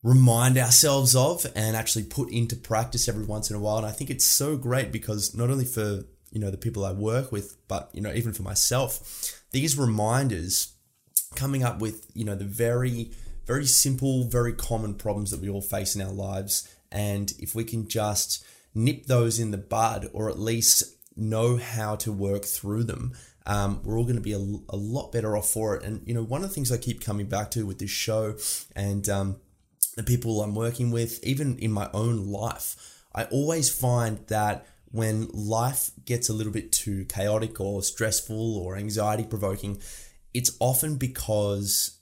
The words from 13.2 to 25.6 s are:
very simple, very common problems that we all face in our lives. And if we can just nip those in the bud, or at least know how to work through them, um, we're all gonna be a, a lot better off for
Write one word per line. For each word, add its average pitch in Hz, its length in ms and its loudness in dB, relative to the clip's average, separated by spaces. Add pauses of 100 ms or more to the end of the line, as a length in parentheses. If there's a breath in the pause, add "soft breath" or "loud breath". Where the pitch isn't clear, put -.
very 139 200 0
simple, 131 600 4
very 120 280 2
common 113 400 -2
problems 101 380 -2
that 92 100 -6
we 95 80 -4
all 98 120 -4
face 98 340 -4
in 104 60 -4
our 95 120 -6
lives. 98 560 -4 (220 loud breath)
And 101 480 -2
if - 160 -6
we 113 80 -2
can 110 260 -4
just - 560 -2 (300 loud breath)
nip 127 320 0
those 117 320 4
in 113 100 -2
the 101 80 -4
bud, 110 560 -2
or 107 160 -2
at - 100 -6
least 113 440 4 (340)
know 110 400 2
how 113 400 -4
to 110 160 -4
work 101 320 0
through 104 380 -2
them, 120 300 -4 (340 loud breath)
um, 101 360 0
we're 107 140 -2
all 117 80 2
gonna 117 160 0
be 104 120 -2
a, 101 140 -2 (220)
a 98 80 -6
lot 113 340 -4
better 107 240 0
off 101 140 0
for 110 260 0